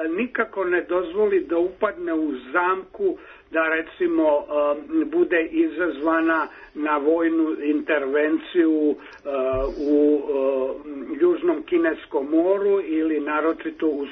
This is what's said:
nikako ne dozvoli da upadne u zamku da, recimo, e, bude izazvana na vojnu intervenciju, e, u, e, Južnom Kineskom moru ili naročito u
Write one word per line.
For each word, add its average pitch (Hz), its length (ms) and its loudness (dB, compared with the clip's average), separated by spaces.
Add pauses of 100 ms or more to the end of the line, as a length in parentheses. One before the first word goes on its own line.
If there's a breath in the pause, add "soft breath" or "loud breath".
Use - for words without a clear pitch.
nikako 220 540 -4
ne 175 180 2
dozvoli 180 680 0
da 170 80 0
upadne 175 560 -2
u 156 200 -2 (200)
zamku 185 640 0 (340 loud breath)
da, 160 180 0
recimo, 160 580 0
e, 147 800 0
bude 170 360 2 (100)
izazvana 160 960 0 (260 loud breath)
na 151 240 -2
vojnu 160 640 2
intervenciju, 151 1300 0
e, - 340 -14 (600)
u, 147 320 4
e, 139 1000 -2
Južnom 170 420 2
Kineskom 156 640 -2
moru 196 560 2
ili 156 340 0
naročito 156 680 -2
u 143 240 -2